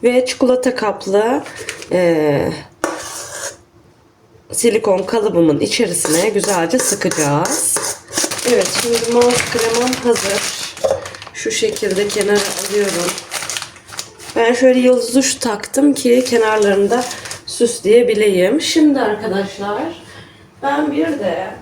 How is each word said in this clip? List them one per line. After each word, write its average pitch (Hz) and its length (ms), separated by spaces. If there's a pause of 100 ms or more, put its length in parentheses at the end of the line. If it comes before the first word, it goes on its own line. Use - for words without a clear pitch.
Ve 247 220
çikolata 254 500
kaplı, 214 680 (480)
e, 156 600 (2000)
silikon 208 520
kalıbımın 175 560
içerisine 170 720
güzelce 196 500
sıkacağız. 165 1000 (760)
Evet, 190 280
şimdi 233 320
mouse 240 400
kremam 240 380 (120)
hazır. 202 380 (920)
Şu - 180
şekilde 208 560
kenara 208 320 (300)
alıyorum. 190 420 (1200)
Ben 233 180
şöyle 254 260
yıldız 247 360
uç 269 200
taktım 269 580
ki 254 340
kenarlarında 220 760 (420)
süsleyebileyim. 214 1160
Şimdi 302 380
arkadaşlar 202 840 (840)
ben 285 280
bir 311 140
de 202 420 (140)